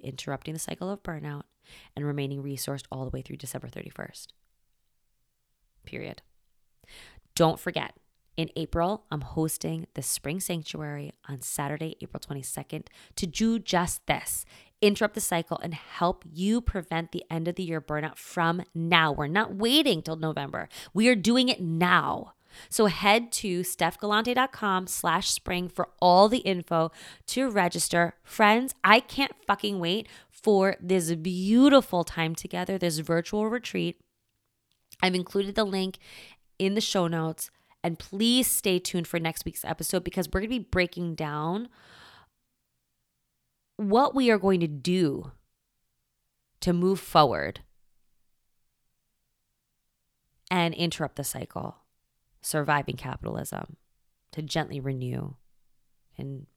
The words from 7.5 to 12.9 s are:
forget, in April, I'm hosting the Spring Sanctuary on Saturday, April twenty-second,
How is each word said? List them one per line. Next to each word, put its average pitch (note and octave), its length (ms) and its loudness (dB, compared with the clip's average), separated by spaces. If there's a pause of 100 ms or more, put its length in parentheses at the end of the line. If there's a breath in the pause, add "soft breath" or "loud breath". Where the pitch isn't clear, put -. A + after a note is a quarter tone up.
forget, D#3 340 -6 (420)
in D#3+ 200 -4
April, E3+ 560 -2
I'm D3 80 -4
hosting D#3+ 720 -4
the C#3+ 80 -8
Spring - 380 -6
Sanctuary D3+ 720 -8 (160)
on C3+ 140 -10
Saturday, D3+ 580 -6
April - 200 -12
twenty-second, - 680 -10 (260 loud breath)